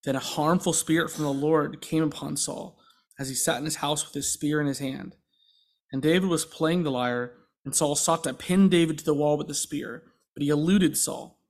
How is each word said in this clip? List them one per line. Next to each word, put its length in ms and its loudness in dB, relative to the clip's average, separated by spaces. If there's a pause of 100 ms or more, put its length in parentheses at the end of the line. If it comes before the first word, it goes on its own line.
Then 100 -2
a 60 -2
harmful 520 0
spirit 380 2
from 140 -6
the 80 0
Lord 480 0
came 240 0
upon 320 -4
Saul, 420 -8 (400)
as 100 -6
he 60 -8
sat 240 0
in 60 -6
his 120 -4
house 280 -2
with 100 -18
his 160 -4
spear 300 0
in 80 0
his 100 -4
hand. 380 -8 (720)
And 100 -4
David 280 4
was 160 0
playing 400 0
the 80 0
lyre, 440 -2 (280)
and 100 -8
Saul 220 2
sought 260 0
to 100 -4
pin 360 4
David 300 4
to 60 -14
the 100 2
wall 220 2
with 120 -6
the 60 -8
spear, 580 -8 (200)
but 120 -4
he 40 0
eluded 480 4
Saul 540 -6